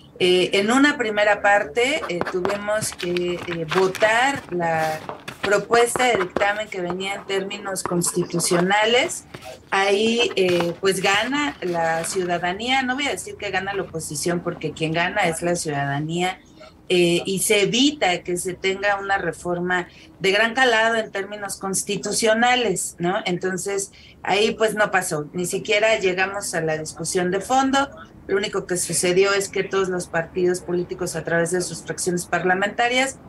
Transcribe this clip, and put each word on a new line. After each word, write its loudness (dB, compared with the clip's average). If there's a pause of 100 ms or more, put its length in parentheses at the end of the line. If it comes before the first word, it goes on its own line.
(200)
Eh, 4
en 2
una 6
primera 2
parte, 2
eh, -2 (140)
tuvimos -2
que, -2
eh, -6 (120)
votar 2
la 0 (420)
propuesta 4
de 4
dictamen 0
que -8
venía -4
en -10
términos -4
constitucionales. 2 (440)
Ahí, 2
eh, 2
pues 2
gana 0
la 0
ciudadanía. -2
No -2
voy -2
a -2
decir -10
que -6
gana -2
la -2
oposición, -4
porque -6
quien -4
gana 0
es -4
la 0
ciudadanía. -2 (480)
Eh, 4
y -2
se 2
evita 2
que -2
se -4
tenga 0
una 0
reforma -2 (320)
de 2
gran 4
calado 4
en -2
términos -8
constitucionales, 0
¿no? 0
Entonces, -4 (320)
ahí 2
pues 2
no 2
pasó, -2
ni -4
siquiera 2
llegamos -2
a -2
la 0
discusión -2
de 0
fondo. 2 (380)
Lo 0
único -4
que -2
sucedió 2
es 0
que -2
todos 0
los -4
partidos -2
políticos -4
a -6
través 0
de 0
sus -10
fracciones -4
parlamentarias 0 (100)